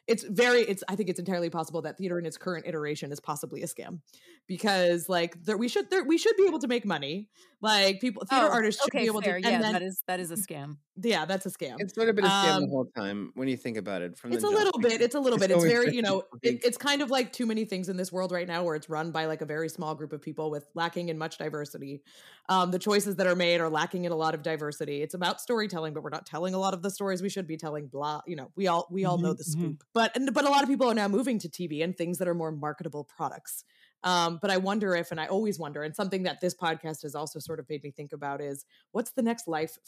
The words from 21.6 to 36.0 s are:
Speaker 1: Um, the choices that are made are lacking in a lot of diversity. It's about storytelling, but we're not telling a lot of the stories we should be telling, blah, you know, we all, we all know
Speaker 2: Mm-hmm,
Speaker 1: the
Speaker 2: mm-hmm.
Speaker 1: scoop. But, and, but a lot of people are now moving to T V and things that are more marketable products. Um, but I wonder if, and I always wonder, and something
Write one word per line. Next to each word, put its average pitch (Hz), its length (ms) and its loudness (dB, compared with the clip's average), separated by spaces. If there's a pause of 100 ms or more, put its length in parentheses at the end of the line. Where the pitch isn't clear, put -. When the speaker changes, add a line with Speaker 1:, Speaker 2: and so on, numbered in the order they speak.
Speaker 1:
Um, 180 220 4
the 180 80 0
choices 202 360 2
that 185 120 2
are 180 100 4
made 175 240 4
are 160 80 0
lacking 175 340 0
in 175 80 -2
a 165 60 0
lot 160 160 2
of 151 80 -6
diversity. 147 600 -4
It's 156 120 -4
about 180 260 -2
storytelling, 185 540 -2
but 147 100 -8
we're 151 60 -8
not 147 160 -8
telling 175 280 -4
a 185 60 -2
lot 190 140 2
of 175 80 -6
the 196 80 -4
stories 190 320 -4
we 196 80 -2
should 190 180 -6
be 160 80 -6
telling, 151 320 -8
blah, 143 400 -4
you 170 80 -6
know, 135 200 -10
we 190 120 0
all, 170 240 2
we 185 140 0
all 175 120 2
know 175 140 2
Speaker 2:
Mm-hmm, - 20 -2
Speaker 1:
the - 160 -8
Speaker 2:
mm-hmm. 160 220 0
Speaker 1:
scoop. 151 120 -12 (100)
But, 226 240 4
and, 269 160 0
but 285 100 4
a 285 60 4
lot 277 120 6
of 277 60 2
people 254 220 4
are 220 40 4
now 214 140 2
moving 220 320 2
to 170 100 -6
T - 180 -6
V 147 140 -4
and 175 140 0
things 175 220 -2
that 180 100 0
are 175 80 2
more 160 160 -2
marketable 147 540 -6
products. - 580 -8 (400)
Um, 170 380 2
but 196 100 0
I 185 60 4
wonder 196 360 2
if, 170 180 0
and 165 100 -4
I 160 60 -4
always 208 300 0
wonder, 147 260 -8
and 156 120 -8
something 190 280 -2